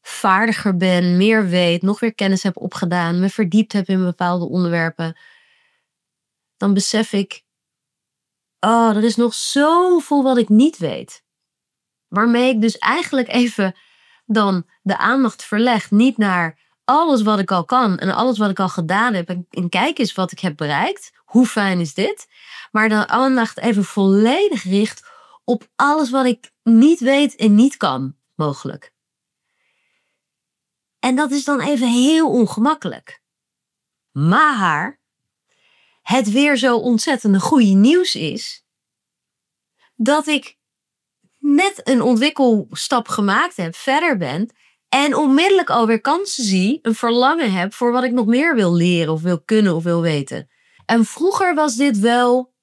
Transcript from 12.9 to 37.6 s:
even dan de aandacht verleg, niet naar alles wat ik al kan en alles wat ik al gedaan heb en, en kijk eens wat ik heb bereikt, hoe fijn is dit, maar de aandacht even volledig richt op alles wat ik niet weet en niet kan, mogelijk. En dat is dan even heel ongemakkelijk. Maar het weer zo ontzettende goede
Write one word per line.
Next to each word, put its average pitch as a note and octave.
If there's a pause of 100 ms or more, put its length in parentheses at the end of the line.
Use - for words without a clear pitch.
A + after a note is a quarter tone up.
even G#3+ (520)
dan G3+ (160)
de G3
aandacht B3
verleg, A3+
niet A3+
naar F3+ (240)
alles C#4+
wat G#3+
ik F#3+
al F3
kan A#3+
en F#3+
alles A#3
wat G#3
ik F#3+
al F#3
gedaan G3
heb F3
en, F3+
en F3
kijk A#3+
eens A#3+
wat F#3
ik -
heb D#3
bereikt, D#3 (140)
hoe A#3+
fijn G3
is D#3+
dit, G4+ (440)
maar A3
de G#3+
aandacht B3+
even G#3
volledig A3
richt G3 (340)
op -
alles C#4+
wat C4
ik - (120)
niet B3+
weet C#4
en G#3
niet B3+
kan, C3 (200)
mogelijk. - (2000)
En B3+
dat C#4+
is C#4
dan -
even B3+
heel C4+
ongemakkelijk. A#3+ (880)
Maar F#3 (1000)
het G#3
weer C#4
zo A#3+
ontzettende A3
goede B3+